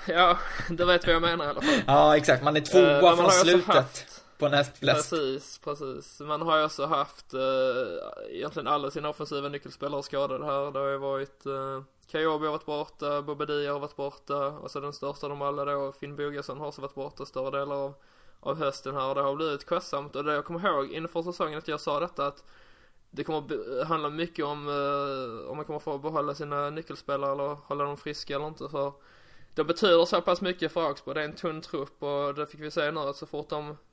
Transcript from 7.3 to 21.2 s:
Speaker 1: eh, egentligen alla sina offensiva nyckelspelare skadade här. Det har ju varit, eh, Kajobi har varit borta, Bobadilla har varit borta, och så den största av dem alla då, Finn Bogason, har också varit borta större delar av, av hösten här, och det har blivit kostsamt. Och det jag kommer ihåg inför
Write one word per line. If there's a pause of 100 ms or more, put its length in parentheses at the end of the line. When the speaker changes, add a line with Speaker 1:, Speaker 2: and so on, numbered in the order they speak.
Speaker 1:
eh,
egentligen
alla
sina
offensiva
nyckelspelare
skadade
här.
Det
har
ju
varit,
eh, (280)
Kajobi
har
varit
borta,
Bobadilla
har
varit
borta,
och
så
den
största
av
dem
alla
då,
Finn
Bogason,
har
också
varit
borta
större
delar
av, (460)
av
hösten
här,
och
det
har
blivit
kostsamt.
Och
det
jag
kommer
ihåg
inför